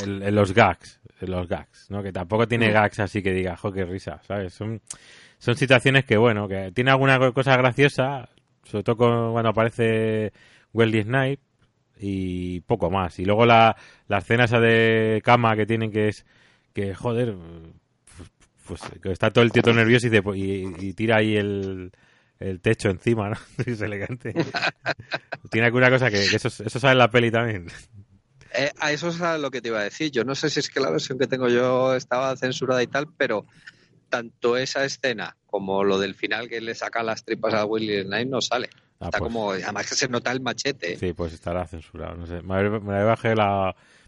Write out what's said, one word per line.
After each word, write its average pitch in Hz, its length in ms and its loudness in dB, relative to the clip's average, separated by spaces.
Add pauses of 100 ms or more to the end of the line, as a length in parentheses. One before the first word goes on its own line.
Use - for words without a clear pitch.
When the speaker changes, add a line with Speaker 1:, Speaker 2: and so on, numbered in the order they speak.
Speaker 1:
el, 98 180 -6
el, 101 140 0
los 98 180 4
gags, 98 480 2 (180)
en 92 120 -8
los 90 180 -4
gags, - 400 -10
¿no? 101 120 -6
Que 98 120 -8
tampoco 101 340 -2
tiene 113 220 2
Speaker 2:
Mm. 104 40 2
Speaker 1:
gags 107 260 2
así 101 220 -2
que 95 120 0
diga, 92 240 -2
"Jo, 104 160 -6
qué 95 100 -4
risa", 87 420 -10
¿sabes? 98 280 -8
Son, 110 280 -8 (580)
son 120 180 0
situaciones 131 480 4
que, 110 100 2
bueno, 107 320 2
que 95 260 -6
tiene 123 180 2
alguna 135 280 4
co-, 127 140 2
cosa 131 240 2
graciosa, 131 720 2 (360)
sobre 101 180 -6
todo 117 140 0
con, 117 340 2
cuando 113 180 0
aparece 110 840 0 (400)
Wesley 110 300 4
Snipes 131 420 -2 (520)
y 90 640 -6
poco 90 300 -2
más. 92 280 -2
Y 90 60 -4
luego 107 200 4
la, 113 300 8 (320)
la 101 100 0
escena 117 280 2
esa 117 140 4
de 113 640 4
cama 117 320 4
que 107 100 0
tienen 110 260 -2
que 107 180 2
es, - 160 -6 (480)
que, 98 200 -4
joder, 117 420 -4 (1300)
pues, 87 140 -12
pues, - 200 -16
que 95 100 -4
está 107 200 0
todo 120 120 6
el 113 80 4
tío 120 120 4
todo 117 120 6
nervioso 117 320 4
y - 20 0
dice, 107 140 6
pues, 98 160 -4
y, 95 260 -4 (140)
y 95 140 -8
tira 110 240 0
ahí 110 200 2
el, 95 540 -4 (480)
el 95 200 -8
techo 113 300 0
encima, 104 400 -2
¿no? 110 80 -6 (200)
<laughs> 127 80 -4
Es 117 160 -6
elegante. 107 520 -8
Speaker 2:
<laughs> - 1160 -8
Speaker 1:
Tiene 113 160 2
alguna 127 220 4
cosa 127 200 2
que, 104 80 0 (120)
que 104 60 2
eso, 117 120 -2
eso 110 320 -8
sale 131 140 4
en 127 40 4
la 120 140 6
peli 120 200 2
también. 110 360 -2 (920)
Speaker 2:
Eh, 143 220 -2
a 151 120 -2
eso 151 180 -4
es 170 120 -6
a 165 160 -2
lo 139 140 -4
que 127 100 -8
te 117 80 -8
iba 110 100 -2
a 104 40 -2
decir. 151 280 -6
Yo 113 120 0
no 131 120 -4
sé 151 140 -2
si 147 100 -4
es - 100 -2
que - 100 -4
la 139 100 0
versión 147 300 -4
que 127 80 0
tengo 127 220 0
yo 127 460 2
estaba 127 400 -4
censurada 127 460 -2
y 120 60 -2
tal, 143 200 -4 (100)
pero 117 280 -2 (640)
tanto 120 480 -2
esa 135 280 -2
escena 110 500 -6 (100)
como 98 380 -2
lo 98 160 2
del 98 160 -2
final 113 320 -6
que 117 140 -8
le 113 140 -8
saca 113 280 -6
las 113 220 -4
tripas 110 280 -4
a 107 120 2
Wesley 107 380 -2
Snipes 104 240 -4
no 123 140 -4
sale. 117 280 -4 (300)
Speaker 1:
Ah, 90 60 -10
Speaker 2:
Está 95 140 -4
Speaker 1:
pues. - 20 -4 (120)
Speaker 2:
como, 107 180 -2
además 95 380 -6
que - 60 -8
se 135 120 -2
nota 120 240 -4
el 131 80 -4
machete, 123 540 -6
¿eh? - 40 -14
Speaker 1:
Sí, 90 160 -4
pues 82 200 -6
estará 87 340 -6
censurado, 82 480 -14
no 87 100 -12
sé. 85 160 -10
Me 92 140 -4
habré, 101 140 2 (100)
me 101 140 -6
habré 98 120 2
bajado 113 300 2
la, 98 400 0 (320)